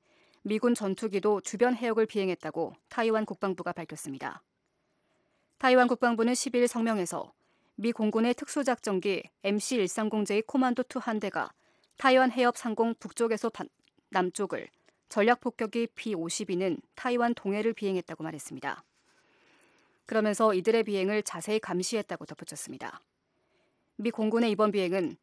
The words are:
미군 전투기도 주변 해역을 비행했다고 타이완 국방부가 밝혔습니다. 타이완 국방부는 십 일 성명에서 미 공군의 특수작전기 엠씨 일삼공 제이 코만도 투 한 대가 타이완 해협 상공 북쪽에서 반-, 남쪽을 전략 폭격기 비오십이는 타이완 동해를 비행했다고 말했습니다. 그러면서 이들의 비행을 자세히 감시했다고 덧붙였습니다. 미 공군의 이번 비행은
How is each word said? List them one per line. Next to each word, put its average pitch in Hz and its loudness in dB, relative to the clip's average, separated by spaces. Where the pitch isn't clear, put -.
미군 220 2
전투기도 202 0
주변 240 0
해역을 226 0
비행했다고 170 -4
타이완 220 0
국방부가 175 -6
밝혔습니다. 151 -10
타이완 254 8
국방부는 240 2
십 247 -4
일 247 4
성명에서 220 -2
미 220 -2
공군의 220 2
특수작전기 220 -2
엠씨 208 0
일삼공 214 0
제이 208 0
코만도 254 0
투 - -6
한 220 -4
대가 185 -4
타이완 262 6
해협 240 2
상공 226 0
북쪽에서 226 -2
반-, - -12
남쪽을 185 -2
전략 226 4
폭격기 233 -4
비오십이는 180 -2
타이완 240 0
동해를 208 -2
비행했다고 185 -4
말했습니다. 143 -8
그러면서 214 2
이들의 220 2
비행을 208 0
자세히 214 -4
감시했다고 185 -4
덧붙였습니다. - -12
미 214 -2
공군의 226 2
이번 208 4
비행은 185 0